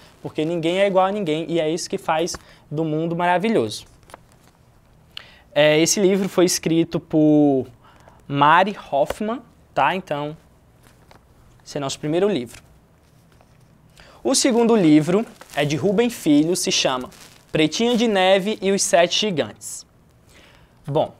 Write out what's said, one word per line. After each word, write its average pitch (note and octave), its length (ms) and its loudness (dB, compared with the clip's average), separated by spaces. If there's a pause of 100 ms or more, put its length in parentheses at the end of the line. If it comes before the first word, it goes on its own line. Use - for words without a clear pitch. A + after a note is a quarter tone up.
(220)
porque D#3 240 -4
ninguém E3+ 340 -2
é G3+ 80 2
igual F#3+ 200 2
a G3 40 -4
ninguém E3 380 -4
e E3 100 0
é D#3 100 -2
isso E3 200 -6
que F#3+ 80 -4
faz E3+ 380 -4 (340)
do D#3 160 -4
mundo D#3+ 300 -4
maravilhoso. F3 680 0 (1700)
É, D3+ 260 4
esse E3 200 0
livro F#3+ 300 0
foi F3 160 2
escrito E3 540 -2
por D3 680 2 (600)
Mari D#3+ 500 2 (140)
Hoffman, G#3 500 -4 (320)
tá? C#3+ 220 0
Então, D3+ 420 -8 (1300)
esse - 120 -12
é D3 40 -8
nosso C3+ 180 -8
primeiro E3+ 300 -2
livro. B2 320 -6 (1600)
O E4 120 0
segundo A#3 400 2
livro F3 500 4 (300)
é D3 100 -2
de D3 100 -4
Rubem G3+ 360 0
Filho, D#3 440 2
se F#3 160 -4
chama C3 380 -2 (420)
Pretinha A3+ 460 0
de A#3+ 100 0
Neve G3 540 2
e F#3+ 100 0
os G3 120 0
Sete F3 360 2
Gigantes. C#3 720 -6 (960)
Bom, C#3 320 -4